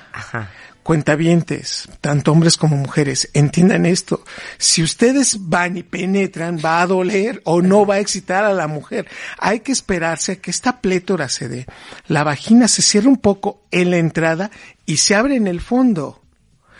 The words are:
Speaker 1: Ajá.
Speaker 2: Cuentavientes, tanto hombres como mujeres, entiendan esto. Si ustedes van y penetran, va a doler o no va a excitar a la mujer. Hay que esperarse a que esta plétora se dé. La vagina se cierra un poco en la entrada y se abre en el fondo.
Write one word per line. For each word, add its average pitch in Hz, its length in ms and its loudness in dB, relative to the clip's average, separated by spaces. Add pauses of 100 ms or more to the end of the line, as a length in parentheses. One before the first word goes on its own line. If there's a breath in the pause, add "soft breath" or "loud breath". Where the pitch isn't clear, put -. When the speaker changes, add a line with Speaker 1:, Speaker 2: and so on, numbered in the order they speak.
(120)
Speaker 1:
Ajá. 107 380 -12 (320 loud breath)
Speaker 2:
Cuentavientes, 160 1040 0 (120)
tanto 147 320 0
hombres 165 240 4
como 151 200 2
mujeres, 139 580 -2
entiendan 175 500 4
esto. - 400 -2 (340 loud breath)
Si - 240 0
ustedes 233 680 0
van 175 280 0
y 175 60 -8
penetran, 175 840 -4
va 165 160 2
a 180 60 2
doler 190 580 -2
o 170 180 2
no 196 220 4
va 202 120 0
a - 20 0
excitar 196 460 -2
a 208 100 2
la 165 140 -2
mujer. 156 380 -8 (320 loud breath)
Hay 214 220 0
que 269 120 -4
esperarse 165 600 -4
a 185 40 -8
que - 140 -12
esta 247 300 -4
plétora 180 480 -2
se - 200 -8
dé. 131 180 -10 (400 loud breath)
La 151 180 0
vagina 214 440 4
se - 120 0
cierra 208 280 2
un 269 100 4
poco - 520 -2
en 180 200 2
la 180 80 2
entrada 165 520 -2 (360 loud breath)
y 156 120 -4
se - 160 2
abre 262 220 2
en 220 120 0
el 175 120 -4
fondo. 233 640 0 (580 loud breath)